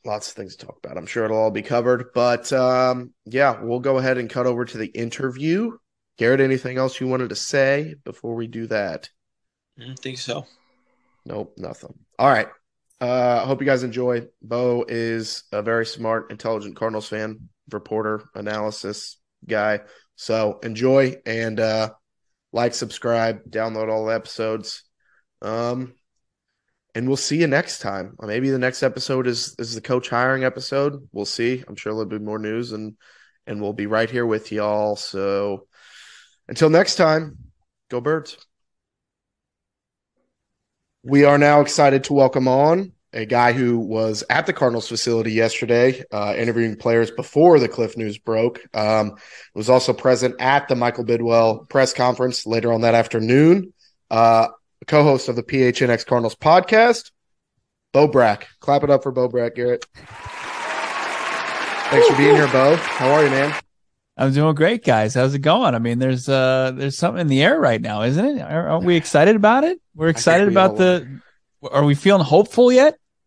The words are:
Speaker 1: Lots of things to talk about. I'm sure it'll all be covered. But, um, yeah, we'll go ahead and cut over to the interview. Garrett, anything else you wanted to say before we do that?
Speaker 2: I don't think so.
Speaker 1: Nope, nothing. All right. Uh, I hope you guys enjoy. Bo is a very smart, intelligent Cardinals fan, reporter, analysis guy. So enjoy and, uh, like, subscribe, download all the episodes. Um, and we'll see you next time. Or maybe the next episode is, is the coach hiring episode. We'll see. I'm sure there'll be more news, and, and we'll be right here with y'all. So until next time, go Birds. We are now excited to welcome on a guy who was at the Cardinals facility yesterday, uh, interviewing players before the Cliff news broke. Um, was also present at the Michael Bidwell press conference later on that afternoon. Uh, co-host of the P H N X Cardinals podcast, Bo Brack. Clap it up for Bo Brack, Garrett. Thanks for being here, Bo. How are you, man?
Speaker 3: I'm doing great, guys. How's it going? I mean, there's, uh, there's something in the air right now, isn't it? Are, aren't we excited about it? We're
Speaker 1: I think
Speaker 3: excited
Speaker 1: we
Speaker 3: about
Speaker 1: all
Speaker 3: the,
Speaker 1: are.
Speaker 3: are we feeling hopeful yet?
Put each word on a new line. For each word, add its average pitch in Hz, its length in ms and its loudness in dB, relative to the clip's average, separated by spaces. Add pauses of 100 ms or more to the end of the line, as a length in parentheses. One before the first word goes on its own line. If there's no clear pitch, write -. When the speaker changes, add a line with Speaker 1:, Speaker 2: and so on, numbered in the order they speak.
Speaker 1:
Lots 107 260 -10
of - 40 -20
things 95 220 -16
to - 100 -20
talk - 160 -20
about. - 140 -14
I'm 87 100 -14
sure 113 180 -4
it'll 110 120 -2
all 110 140 0
be 107 120 -6
covered. 120 520 -2
But, 120 380 -2
um, 127 600 0 (140)
yeah, 120 360 0
we'll 120 180 -4
go 135 180 0
ahead 131 180 0
and 117 140 -8
cut 123 160 -4
over 123 180 -2
to 120 140 -14
the 110 80 -6
interview. 139 920 -6 (400)
Garrett, 127 240 2
anything 131 380 -2
else 131 220 -4
you 131 60 -6
wanted 127 240 -4
to 104 60 -10
say 143 580 -2 (100)
before - 300 -12
we 117 120 -8
do 113 220 -12
that? 101 420 -6 (680)
Speaker 2:
I 117 60 -20
don't 131 140 -18
think 127 200 -14
so. 127 280 -10 (800)
Speaker 1:
Nope, - 320 -12
nothing. - 380 -16 (240)
All 127 100 2
right. 110 200 0 (520)
Uh, 123 420 -2
I 113 40 -6
hope 131 140 -4
you 139 60 -6
guys 131 160 0
enjoy. 123 400 -4 (180)
Bo 120 480 -4
is 113 640 -8
a 107 80 -6
very 113 240 -2
smart, 113 460 -8
intelligent 107 460 -8
Cardinals 110 320 -8
fan, 107 400 -10 (220)
reporter, 107 540 -8 (100)
analysis 104 840 -10 (280)
guy. 107 340 -2 (340)
So 110 480 -4
enjoy 127 540 0 (100)
and, 113 320 -6
uh, 110 320 -2 (640)
like, 117 220 -2
subscribe, 113 760 -4
download 110 400 -6
all 110 160 -4
the 110 80 -2
episodes. 110 720 -8 (560)
Um, 120 540 -6 (1000)
and 123 140 -4
we'll 135 80 0
see 147 220 -4
you 165 100 2
next - 320 -4
time. 98 380 -10
Or 110 100 -14
maybe 127 220 -4
the 135 80 -2
next 127 260 -4
episode 131 420 -4
is, 120 320 -6
is 117 160 -10
the 110 60 -10
coach 127 300 -6
hiring 131 340 -2
episode. 135 640 -4
We'll 101 140 -8
see. 127 420 -4
I'm - 80 -18
sure 104 180 -10
there'll 110 140 -6
be 107 120 -10
more 107 200 -8
news, 110 320 -8
and, 110 240 -12 (520)
and 104 140 -10
we'll 104 120 -6
be 104 140 -8
right 110 240 -2
here 120 160 -4
with 110 260 -4
y'all. 104 420 -2
So 98 720 -6 (800)
until 156 240 2
next 175 260 2
time, 156 420 0 (500)
go 123 120 -8
Birds. 151 360 -6 (2750)
We 139 220 4
are 143 140 8
now 147 240 6
excited 139 420 4
to - 80 -4
welcome 131 340 4
on 160 460 2 (220)
a 113 120 -8
guy 120 260 4
who 120 260 0
was 110 520 -4
at 151 160 0
the 185 60 -2
Cardinals 117 360 -2
facility 113 440 -2
yesterday, 120 720 2 (100)
uh, 104 240 -4
interviewing 117 400 -2
players 117 340 0
before 156 480 6
the 120 100 0
Cliff - 280 -6
news 107 200 -8
broke. 113 440 -2 (140)
Um, 107 420 0 (380)
was 110 140 -8
also 127 240 4
present 127 460 0
at 139 300 0
the 131 80 0
Michael 120 280 -2
Bidwell 117 640 2
press 131 240 2
conference 127 540 -2
later 117 260 -2
on 113 100 0
that 117 120 4
afternoon. 135 800 2 (360)
Uh, 113 380 4 (380)
co-host 147 420 4
of 120 80 -2
the 120 60 -4
P 131 200 0
H 123 200 2
N 123 80 2
X 117 140 0
Cardinals 117 320 0
podcast, 220 760 4 (800)
Bo 147 160 6
Brack. 117 400 2 (120)
Clap 143 220 0
it 147 80 2
up 139 120 4
for 135 100 -8
Bo 127 160 0
Brack, 117 280 -4
Garrett. 123 280 -2 (2000)
Thanks 466 180 8
for 370 80 2
being 403 180 6
here, 147 140 6
Bo. 131 280 4
How 131 340 -2
are 151 140 6
you, 139 60 4
man? 139 240 0 (640)
Speaker 3:
I'm 135 160 0
doing 151 220 2
great, 180 300 0
guys. 110 300 2
How's 131 200 0
it 139 60 -4
going? 160 340 2
I 113 40 0
mean, 117 200 -2
there's, 127 300 -2
uh, 131 460 2
there's 135 220 -6
something 175 240 -2
in 170 80 0
the 135 140 2
air 254 160 4
right 123 220 2
now, 107 220 -4
isn't 139 220 0
it? 277 160 -2
Are, 160 280 -6
aren't 165 160 -2
we 175 120 4
excited 160 400 4
about 220 280 4
it? 349 160 -2 (140)
We're 156 120 -2
Speaker 1:
I - 20 2
think 160 100 2
Speaker 3:
excited 180 300 4
Speaker 1:
we 190 40 0
Speaker 3:
about 190 200 6
Speaker 1:
all - 40 -6
Speaker 3:
the, 175 440 2 (440)
Speaker 1:
are. - 80 -12
Speaker 3:
are 143 120 4
we 143 100 4
feeling 190 280 4
hopeful 208 480 4
yet? 269 260 6 (300)